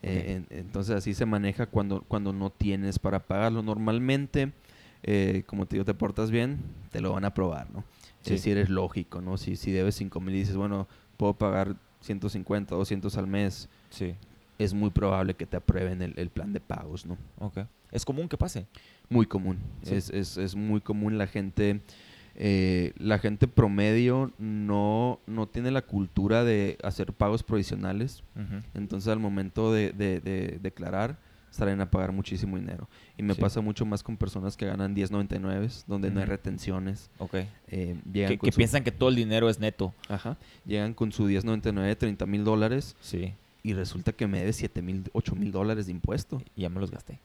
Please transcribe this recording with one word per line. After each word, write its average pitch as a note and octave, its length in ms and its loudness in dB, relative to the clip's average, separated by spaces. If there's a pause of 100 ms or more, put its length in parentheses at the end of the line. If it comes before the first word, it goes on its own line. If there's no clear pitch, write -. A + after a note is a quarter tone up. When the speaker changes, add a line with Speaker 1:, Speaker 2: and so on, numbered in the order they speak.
Speaker 1:
Eh, F#2 400 -2
Speaker 2:
ok. - 100 -14
Speaker 1:
en-, C#2+ 60 -10
entonces G2 360 -2
así G2 200 -2
se B2 120 0
maneja G#2 400 0
cuando, G2+ 400 0
cuando G2+ 260 0
no G2 180 -2
tienes G2 480 0
para G2 200 0
pagarlo. A2 440 0
Normalmente, B2+ 880 0 (500)
eh, G2 440 2
como G2 200 -4
te - 100 -4
digo, F#2+ 80 0
te G2 100 2
portas A2 360 -2
bien, B2 280 0 (340)
te A2 80 -4
lo G2 120 0
van G2 120 -2
a G2+ 40 0
aprobar, E2+ 440 -2
¿no? G#2 120 -10 (380)
Speaker 2:
Sí. - 120 0
Speaker 1:
Es F2+ 80 -2
decir, G2+ 160 2
es G2 100 4
lógico, F#2 520 -2
¿no? F#2 160 -4
Si, F#2 200 -4
si G2+ 160 -4
debes F#2+ 240 2
cinco F#2+ 240 -6
mil F#2 140 -4
y F#2+ 40 2
dices, G2 180 0
"Bueno, G2 300 -2 (300)
puedo G#2 180 2
pagar G2 420 0 (240)
ciento G2 280 -4
cincuenta, G2 460 -2
doscientos G2 420 -2
al F#2+ 100 -2
mes", G2 420 0 (220)
Speaker 2:
Sí. F2 240 -6 (440)
Speaker 1:
es G2+ 160 2
muy G2+ 160 2
probable F#2+ 440 2
que E2+ 120 -6
te - 100 -6
aprueben F#2 460 2
el, D#2+ 140 -4
el F2 120 -4
plan G3+ 240 -6
de - 80 -2
pagos, - 460 -8
¿no? F2+ 100 -6 (220)
Speaker 2:
Ok. G2 220 -6 (300)
¿Es - 140 -4
común D#3 240 -2
que D3 80 -4
pase? G2+ 300 -2 (420)
Speaker 1:
Muy A#2 180 6
común. F#2 320 -2 (240)
Speaker 2:
Sí. G2 120 -2
Speaker 1:
Es, F#2+ 160 0
es, F#2 260 -4
es F#2+ 180 -4
muy G#2 260 0
común. G#2+ 360 -2
La G2 120 0
gente, G#2 520 0 (540)
eh, F#2 640 4
la G#2+ 200 2
gente G#2+ 280 4
promedio A#2+ 920 6
no, G#2+ 880 0
no A2 180 -2
tiene A#2+ 240 -2
la C3+ 120 2
cultura G2+ 600 2
de G#2 400 4
hacer - 300 -4
pagos G#2+ 320 2
provisionales. G2+ 800 -2 (100)
Speaker 2:
Ujú. G2 280 -8 (120)
Speaker 1:
Entonces, G2 340 -4
al A2 120 2
momento G2+ 520 0
de, G#2+ 200 4
de, F#2+ 280 0
de F#2+ 400 -4
declarar, G2 560 -4 (340)
salen G2 300 0
a F#2 100 0
pagar F#2 220 2
muchísimo F#2+ 460 -2
dinero. F#2+ 300 -8 (280)
Y G#2+ 60 -6
me G2+ 120 2
Speaker 2:
Sí. F2+ 60 -2
Speaker 1:
pasa A2 200 2
mucho G#2+ 260 0
más G#2 160 -2
con A2 140 -6
personas F#2+ 400 -4
que G#2 100 -4
ganan G2 280 -2
diez G2 160 0
noventa G2+ 260 0
y - 20 -4
nueve, F#2+ 300 -2 (180)
donde G2 240 -2
no G2 80 0
hay F#2+ 60 0
Speaker 2:
Ujú. G2+ 80 0
Speaker 1:
retenciones. F#2+ 840 -6
Speaker 2:
Ok. F#2+ 160 -8 (340)
Speaker 1:
Eh, F2 280 -4 (160)
llegan G2 200 2
Speaker 2:
Que, G2+ 60 0
Speaker 1:
con - 80 0
Speaker 2:
que A#2+ 60 4
Speaker 1:
su - 60 4
Speaker 2:
piensan A#2 260 4
que A#2 80 0
todo B2+ 160 4
el C3 60 6
dinero A2+ 340 4
es G#2 120 2
neto. G2 340 -2 (140)
Speaker 1:
Ajá. A2+ 280 -4 (300)
Llegan G#2 280 -2
con A2+ 180 0
su G#2 140 2
diez G2 180 4
noventa A2 260 0
y - 20 -2
nueve, G2+ 240 0
treinta G2+ 300 -2
mil G2+ 180 0
dólares. A2 560 2
Speaker 2:
Sí. F#2 320 -6 (320)
Speaker 1:
Y A2 80 -2
resulta F#2+ 400 -2
que A2+ 140 -2
me G2 120 0
debe G#2 140 0
siete - 300 -4
mil, F#2 300 -4
ocho - 220 -2
mil G2+ 160 -2
dólares G#2 360 0
de F2+ 60 -6
impuesto. - 480 -2 (140)
Speaker 2:
Y G2 80 -6
ya F2 60 -2
me F2+ 120 -4
los G2 100 -2
gasté. - 340 -14